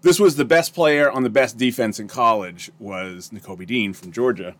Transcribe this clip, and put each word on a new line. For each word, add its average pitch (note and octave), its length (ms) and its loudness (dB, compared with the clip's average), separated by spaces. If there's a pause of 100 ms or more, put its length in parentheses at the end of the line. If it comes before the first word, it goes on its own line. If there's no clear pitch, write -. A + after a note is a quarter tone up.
this E3+ 180 6
was F#3 180 4
the D3 80 0
best E3 280 2
player D3 380 4
on C3 120 -2
the B2 60 0
best A#2 280 0
defense A#2 420 -2
in G#2 80 -12
college G#2 720 -2
was F#2 540 -12
Nakobe F#2 340 -16
Dean A2 260 -2
from F2+ 200 -16
Georgia. G2 460 -2